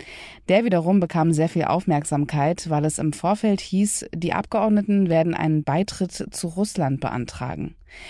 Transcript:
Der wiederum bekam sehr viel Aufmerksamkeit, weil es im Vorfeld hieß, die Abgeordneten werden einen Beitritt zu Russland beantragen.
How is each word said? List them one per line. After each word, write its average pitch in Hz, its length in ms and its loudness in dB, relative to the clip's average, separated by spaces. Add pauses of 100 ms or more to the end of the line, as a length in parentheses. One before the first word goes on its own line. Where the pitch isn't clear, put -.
(500)
Der 220 160 4
wiederum 185 340 4
bekam 165 320 2
sehr 156 160 2
viel 165 160 0
Aufmerksamkeit, 151 1040 0
weil 147 140 2
es 156 160 0
im 151 140 0
Vorfeld 202 480 0
hieß, 202 520 0
die 170 200 -2
Abgeordneten 208 760 2
werden 165 280 2
einen 156 280 2
Beitritt 175 480 -2
zu - 360 -8
Russland 165 520 -2
beantragen. 123 760 -6 (340)